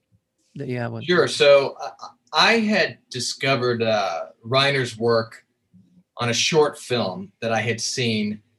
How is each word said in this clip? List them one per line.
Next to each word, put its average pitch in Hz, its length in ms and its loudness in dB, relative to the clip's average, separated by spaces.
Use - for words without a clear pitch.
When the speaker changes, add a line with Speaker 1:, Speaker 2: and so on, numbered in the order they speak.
Speaker 1:
That 135 120 -10
you 123 100 -6
have 117 140 -4
one. 113 120 -10
Speaker 2:
Sure. 156 240 2
So, 139 540 4
uh, - 80 -10
I 196 260 4
had 190 400 0
discovered, 123 720 -2
uh, 101 440 0
Reiner's 131 520 0
work 113 480 -2
on 120 120 -2
a 117 40 -2
short 151 440 2
film 98 540 -4
that 113 100 -4
I 110 100 0
had 113 200 -4
seen 107 600 -2